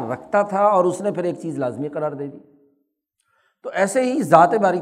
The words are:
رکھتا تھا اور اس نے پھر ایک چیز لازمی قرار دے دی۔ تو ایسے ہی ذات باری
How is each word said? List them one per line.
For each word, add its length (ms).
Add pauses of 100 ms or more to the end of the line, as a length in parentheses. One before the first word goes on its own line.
(100)
رکھتا 320
تھا 240
اور 180
اس 160
نے 120
پھر 120
ایک 160
چیز 180
لازمی 300
قرار 240
دے 140
دی۔ 120 (1300)
تو 80
ایسے 300
ہی 200
ذات 320
باری 280